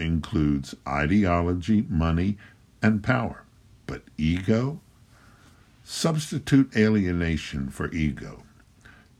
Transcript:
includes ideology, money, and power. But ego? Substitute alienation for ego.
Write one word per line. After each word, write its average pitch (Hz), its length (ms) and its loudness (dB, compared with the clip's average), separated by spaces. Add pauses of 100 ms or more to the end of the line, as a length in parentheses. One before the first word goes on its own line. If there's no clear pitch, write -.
includes 76 760 0 (100)
ideology, 87 1040 2
money, 82 500 0 (440)
and 110 180 2
power. 120 440 -2 (420)
But - 160 -10 (160)
ego? 110 600 0 (1040)
Substitute 143 920 0
alienation 87 920 0
for 71 240 -6
ego. 78 500 -4 (760)